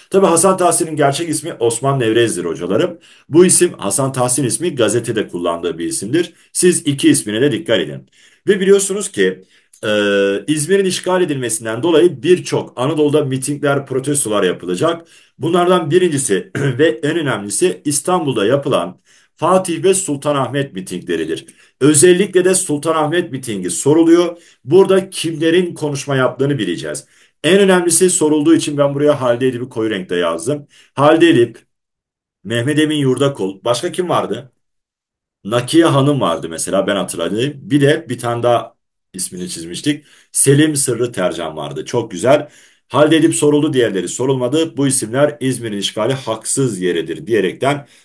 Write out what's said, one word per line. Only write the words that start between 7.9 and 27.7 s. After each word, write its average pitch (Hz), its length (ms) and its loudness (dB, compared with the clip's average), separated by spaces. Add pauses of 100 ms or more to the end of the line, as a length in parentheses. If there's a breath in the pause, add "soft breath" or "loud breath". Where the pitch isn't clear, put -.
Ve 208 120 2
biliyorsunuz 196 520 0
ki, 95 300 0 (420 soft breath)
e, 110 60 -2 (580)
İzmir'in 156 380 0
işgal 180 360 -2
edilmesinden 123 640 -4
dolayı 165 400 2
birçok 151 520 0
Anadolu'da 147 500 0
mitingler, 139 600 -4
protestolar 131 580 -2
yapılacak. 90 640 -2 (320 soft breath)
Bunlardan 175 520 2
birincisi 147 600 0
<clears throat> - 40 -6
ve 139 300 0 (160)
en 156 140 -2
önemlisi 123 680 -2
İstanbul'da 147 600 0
yapılan 110 540 0 (360 soft breath)
Fatih 170 480 0
ve 190 100 4
Sultanahmet 139 800 -2
mitingleridir. 82 720 -6 (360 soft breath)
Özellikle 180 640 4
de 190 100 4
Sultanahmet 160 760 -2
mitingi 104 380 -8
soruluyor. 165 680 4 (280 loud breath)
Burada 190 440 4
kimlerin 165 640 0
konuşma 143 420 -4
yaptığını 135 420 0
bileceğiz. 85 480 -6 (380 soft breath)
En 180 160 4
önemlisi 180 500 4